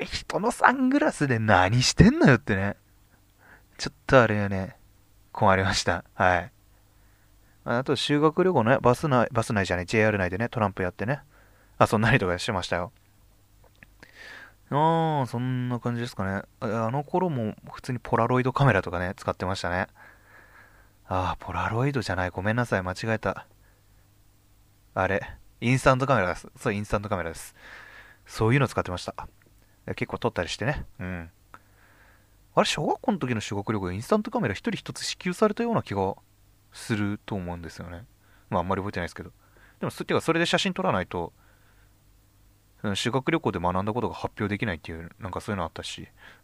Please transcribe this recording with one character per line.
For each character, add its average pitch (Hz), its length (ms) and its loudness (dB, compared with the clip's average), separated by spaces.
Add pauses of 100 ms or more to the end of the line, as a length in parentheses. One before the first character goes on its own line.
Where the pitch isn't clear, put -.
人 - 360 -6
の 214 120 0
サ - 200 6
ン 262 180 2
グ 285 100 4
ラ 302 120 2
ス 147 160 -2
で 120 120 2
何 107 420 6
し - 120 2
て 185 160 10
ん 311 100 4
の 277 100 8
よ 127 60 10
っ - 40 2
て 107 160 0
ね。 98 220 -2 (1000)
ち - 100 -8
ょ - 40 -8
っ - 40 -20 (120)
と 135 140 8
あ 110 60 4
れ 104 120 0
は 101 100 -2
ね、 95 280 -6 (540)
困 101 240 4
り 95 80 2
ま 95 100 0
し - 100 -2
た。 87 300 -2
は 90 260 4
い。 87 120 -8 (1120)
あ 120 200 -2
と 135 120 0
修 147 240 0
学 156 240 4
旅 185 100 4
行 127 100 4
ね、 120 160 4
バ 123 160 6
ス - 120 -2
内、 123 240 4
バ 113 120 0
ス - 100 -4
内 98 140 2
じ 92 60 0
ゃ - 20 2
な 90 80 -2
い、 - 20 -6
ジ 113 120 0
ェ 107 40 6
イ - 20 6
ア 107 60 4
ー - 20 4
ル 107 60 0
内 90 140 0
で 92 60 -4
ね、 113 120 -2
ト - 100 -6
ラ 107 80 2
ン 95 60 -2
プ - 80 -6
や 90 80 -2
っ - 40 -6
て 98 120 -6
ね、 139 160 -4 (580)
遊 113 180 4
ん 104 40 2
だ 113 100 4
り 131 60 4
と 101 100 2
か 90 120 0
し - 120 -4
ま 92 120 -2
し - 60 -8
た 98 80 0
よ。 87 140 -4 (1800)
あ 127 40 -2
ー、 160 500 2
そ 117 120 -8
ん 123 320 -4
な 120 100 -4
感 120 160 -4
じ 117 60 -4
で 120 60 -4
す - 80 -14
か 98 100 -4
ね。 98 180 -4 (180)
あ、 113 260 -2
あ 113 40 -2
の 143 120 -4
頃 180 260 -2
も 117 260 -4 (160)
普 - 100 -16
通 - 120 -8
に 120 80 -6
ポ - 160 0
ラ 113 80 4
ロ 127 140 2
イ 127 40 0
ド 127 100 0
カ 139 120 4
メ 123 80 8
ラ 95 80 4
と 87 80 -10
か 87 100 -4
ね、 90 180 -4
使 - 120 -4
っ 90 60 -2
て - 100 -6
ま 92 100 -2
し - 60 -8
た 87 80 -4
ね。 90 180 0 (1200)
あ 92 320 -2
ー、 - 60 -18
ポ - 60 -10
ラ 87 160 -4
ロ 113 180 0
イ 143 60 0
ド 139 100 -2
じ 98 100 -6
ゃ 90 40 0
な 90 100 -2
い。 90 40 -4
ご 92 120 -8
め 104 120 -2
ん - 20 0
な 120 100 0
さ 110 120 0
い。 92 60 -2
間 92 100 -4
違 - 20 -6 (120)
え 110 120 0
た。 - 260 -4 (1500)
あ 95 140 0
れ。 95 140 0 (380)
イ 120 100 0
ン 131 80 4
ス - 60 -4
タ 139 100 6
ン 127 60 2
ト 131 80 0
カ 139 80 4
メ 107 60 2
ラ 90 80 0
で 85 60 -2
す。 - 120 -14 (100)
そ 120 140 -2
う、 - 20 -2
イ 98 40 -2
ン 104 80 -4
ス - 40 -16
タ 110 80 0
ン 101 40 -2
ト 101 80 -10
カ 98 80 0
メ 85 60 -4
ラ 82 60 -6
で 80 60 -10
す。 - 180 -16 (720)
そ - 220 0
う 117 60 4
い 143 40 4
う - 20 2
の 127 80 2
使 - 120 -2
っ 87 40 -2
て - 80 -8
ま 90 60 -6
し - 80 -12
た。 - 220 -10 (580)
で、 - 80 -8
結 - 160 -6
構 - 80 -6
撮 117 120 -2
っ - 40 -4
た - 80 -2
り 85 80 -4
し - 80 -8
て 104 80 -6
ね。 143 200 -4 (140)
う - 40 -8
ん。 87 280 -10 (1200)
あ 165 60 6
れ、 - 40 2
小 151 220 -2
学 - 120 -2
校 - 120 -2
の 196 80 -2
時 123 160 -2
の 104 60 -2
修 - 140 -8
学 101 180 -4
旅 107 60 -2
行、 90 120 -4
イ 92 60 -6
ン 107 40 -6
ス 131 60 -12
タ 208 80 2
ン 214 80 0
ト - 80 -8
カ 247 80 -4
メ 165 80 -2
ラ 101 60 -2
一 - 180 -6
人 185 60 -4
一 - 160 -12
つ - 100 -12
支 - 140 -8
給 180 160 -4
さ 214 140 2
れ 208 60 0
た 233 100 -4
よ 233 80 -2
う 220 40 0
な 135 80 0
気 - 100 -8
が 98 220 0 (560)
す - 240 -4
る 104 300 -2
と 110 100 -8
思 87 180 -6
う 87 40 -10
ん 85 40 -14
で 80 80 -12
す - 80 -16
よ - 120 -12
ね。 87 160 -14 (440)
ま 107 80 0
あ、 87 40 4
あ - 20 -4
ん 90 40 -4
ま 95 80 2
り 95 40 0
覚 98 100 -4
え - 40 -6
て 95 80 -6
な - 20 -4
い - 20 -4
で 82 40 -8
す - 60 -16
け 90 80 -12
ど。 85 80 -16 (480)
で - 60 -6
も、 131 60 -4
そ、 - 120 -12
て - 100 -2
か、 117 80 2
そ 160 120 0
れ 165 60 2
で 170 60 2
写 170 120 2
真 180 160 -2
撮 - 80 -6
ら 185 100 0
な 98 100 0
い 87 60 -6
と、 87 240 -6 (1500)
う 107 80 -2
ん、 98 40 -4
修 117 160 -2
学 131 180 -2
旅 160 100 0
行 120 120 -2
で 95 80 -6
学 90 220 0
ん 101 40 -6
だ 107 80 -4
こ 120 80 -2
と 101 80 -2
が 80 60 -8
発 - 240 -8
表 107 80 -2
で 101 100 -2
き - 80 -6
な 101 80 -4
い 80 40 -6
っ - 20 -16
て - 120 -16
い 82 80 -12
う、 85 200 -16
な 101 100 -10
ん - 20 -10
か 90 100 -6
そ - 100 -8
う - 20 -2
い - 20 -2
う - 20 -4
の 90 60 -4
あ 80 40 -4
っ - 40 -12
た - 120 -12
し。 - 240 -14 (360)